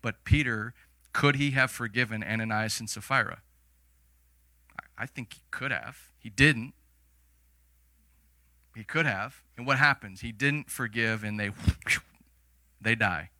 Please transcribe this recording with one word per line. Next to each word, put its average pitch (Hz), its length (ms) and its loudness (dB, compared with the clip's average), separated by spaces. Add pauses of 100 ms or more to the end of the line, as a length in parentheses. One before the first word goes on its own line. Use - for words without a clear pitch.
but 117 220 -6
Peter, 123 500 2 (380)
could 143 240 4
he 143 160 0
have 131 200 2
forgiven 113 520 -2
Ananias 110 560 -2
and 110 100 -8
Sapphira? - 520 -2 (1400)
I, - 240 -14
I - 20 -6
think 127 280 -12
he - 80 -20 (100)
could 135 200 -6
have. - 460 -10
He - 120 -18
didn't. 123 440 4 (2000)
He 113 80 -14
could 156 220 0
have. 110 360 -4 (160)
And 120 80 -12
what 135 120 2
happens? 131 440 2
He 117 120 -8
didn't 143 360 -2
forgive, 113 540 -2
and 107 160 -4
they, 101 120 -2 (1300)
they 110 120 2
die. 92 360 0 (100)